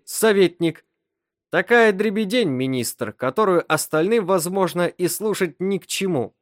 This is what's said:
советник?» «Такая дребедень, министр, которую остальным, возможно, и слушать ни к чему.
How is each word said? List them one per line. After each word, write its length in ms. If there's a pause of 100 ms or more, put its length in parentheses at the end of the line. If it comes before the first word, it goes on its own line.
советник?» 800 (640)
«Такая 420
дребедень, 560
министр, 640
которую 580
остальным, 540
возможно, 600
и 220
слушать 500
ни 180
к 100
чему. 560